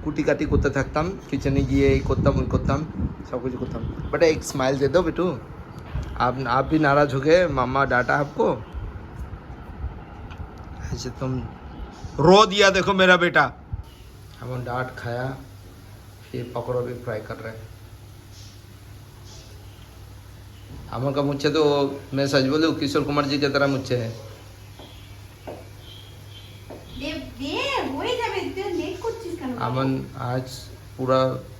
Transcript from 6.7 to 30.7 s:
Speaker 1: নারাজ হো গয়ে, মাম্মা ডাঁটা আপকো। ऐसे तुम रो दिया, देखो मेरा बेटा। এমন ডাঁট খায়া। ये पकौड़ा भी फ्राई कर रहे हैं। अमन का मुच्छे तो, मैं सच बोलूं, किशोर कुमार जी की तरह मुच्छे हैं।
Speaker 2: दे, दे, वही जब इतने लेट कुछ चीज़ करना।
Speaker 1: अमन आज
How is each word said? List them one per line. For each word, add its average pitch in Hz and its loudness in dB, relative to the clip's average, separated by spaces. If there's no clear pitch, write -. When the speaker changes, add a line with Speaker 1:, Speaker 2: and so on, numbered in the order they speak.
Speaker 1:
নারাজ 143 6
হো 135 2
গয়ে, 165 6
মাম্মা 135 2
ডাঁটা 123 4
আপকো। 147 2
ऐसे - -6
तुम 127 -4
रो 196 12
दिया, 196 6
देखो 190 4
मेरा 185 8
बेटा। 160 6
এমন 123 -6
ডাঁট 123 -2
খায়া। 127 -6
ये 123 -4
पकौड़ा 123 -4
भी 123 -4
फ्राई 117 -6
कर 110 -10
रहे 113 -10
हैं। 113 -14
अमन 135 -2
का 143 0
मुच्छे 143 2
तो, 143 4
मैं 139 2
सच 139 4
बोलूं, 156 4
किशोर 143 0
कुमार 143 2
जी 139 0
की 139 2
तरह 139 4
मुच्छे 127 0
हैं। 110 -4
Speaker 2:
दे, 302 -6
दे, 370 -4
वही 440 -2
जब 453 -2
इतने 381 -4
लेट 320 -4
कुछ 453 -4
चीज़ 330 -8
करना। 254 -4
Speaker 1:
अमन 131 0
आज 123 -2